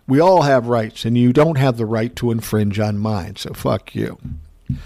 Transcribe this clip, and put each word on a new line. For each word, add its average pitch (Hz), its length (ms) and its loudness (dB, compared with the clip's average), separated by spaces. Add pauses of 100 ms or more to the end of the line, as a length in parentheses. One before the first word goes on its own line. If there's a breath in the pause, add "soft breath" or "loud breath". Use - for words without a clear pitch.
We 131 120 4
all 175 240 6
have 131 240 2
rights, 113 360 -2
and 117 140 0
you 123 160 4
don't 151 240 4
have 131 200 2
the 113 80 -2
right 113 320 -2
to 120 140 -2
infringe 107 480 -2
on 104 180 -2
mine, 104 400 -4
so - 160 -12
fuck - 420 -6
you. 55 220 -6 (680 loud breath)